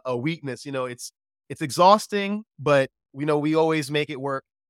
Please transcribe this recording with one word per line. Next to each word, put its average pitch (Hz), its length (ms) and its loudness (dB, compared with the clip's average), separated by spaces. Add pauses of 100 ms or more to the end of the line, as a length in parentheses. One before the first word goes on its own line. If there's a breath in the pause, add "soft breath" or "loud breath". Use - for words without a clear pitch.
a 127 120 -2
weakness. 139 480 -6
You 143 60 -10
know, 131 140 -4
it's, 123 260 -12 (380)
it's 143 120 -12
exhausting, 202 840 2 (140)
but 135 300 2 (240)
we 139 120 -8
know 151 140 2
we 151 160 0
always 160 360 2
make 151 180 -2
it 135 120 -10
work 135 240 -6 (240)